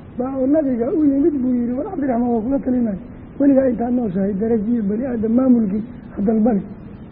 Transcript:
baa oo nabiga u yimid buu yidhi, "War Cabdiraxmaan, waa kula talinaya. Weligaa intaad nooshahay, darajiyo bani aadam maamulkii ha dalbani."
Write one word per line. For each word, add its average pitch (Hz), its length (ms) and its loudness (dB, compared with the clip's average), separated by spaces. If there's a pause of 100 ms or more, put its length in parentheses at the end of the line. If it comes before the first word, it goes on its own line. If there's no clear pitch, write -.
(180)
baa 262 200 -6
oo 262 100 0
nabiga 269 440 2
u 320 120 2
yimid 285 380 4
buu 254 120 0
yidhi, 240 200 -2
"War 277 120 -4
Cabdiraxmaan, 254 460 -2
waa 226 100 0
kula 262 180 -2
talinaya. 233 380 -2 (420)
Weligaa 269 300 6
intaad 240 240 -2
nooshahay, 202 400 0
darajiyo 226 500 0
bani 214 220 -2
aadam 226 280 -2
maamulkii 233 500 4 (280)
ha - 100 -6
dalbani." 220 400 2 (500)